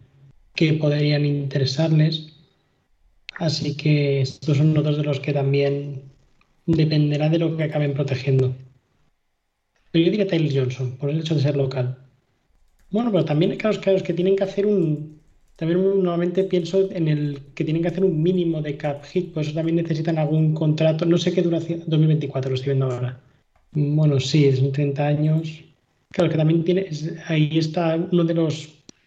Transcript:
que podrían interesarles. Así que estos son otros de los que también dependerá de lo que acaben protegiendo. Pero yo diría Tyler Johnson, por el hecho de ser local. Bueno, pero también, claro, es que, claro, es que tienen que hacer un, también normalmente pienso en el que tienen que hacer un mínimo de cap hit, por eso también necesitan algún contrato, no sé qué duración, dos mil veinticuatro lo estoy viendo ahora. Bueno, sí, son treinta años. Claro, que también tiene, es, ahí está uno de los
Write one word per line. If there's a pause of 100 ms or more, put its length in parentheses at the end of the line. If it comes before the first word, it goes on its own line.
(540)
que
podrían
interesarles. (1080)
Así
que
estos
son
otros
de
los
que
también (640)
dependerá
de
lo
que
acaben
protegiendo. (1400)
Pero
yo
diría
Tyler
Johnson,
por
el
hecho
de
ser
local. (920)
Bueno,
pero
también,
claro,
es
que,
claro,
es
que
tienen
que
hacer
un, (360)
también
normalmente
pienso
en
el (140)
que
tienen
que
hacer
un
mínimo
de
cap
hit,
por
eso
también
necesitan
algún
contrato,
no
sé
qué
duración,
dos
mil
veinticuatro
lo
estoy
viendo
ahora. (520)
Bueno,
sí,
son
treinta
años. (480)
Claro,
que
también
tiene,
es, (140)
ahí
está
uno
de
los (380)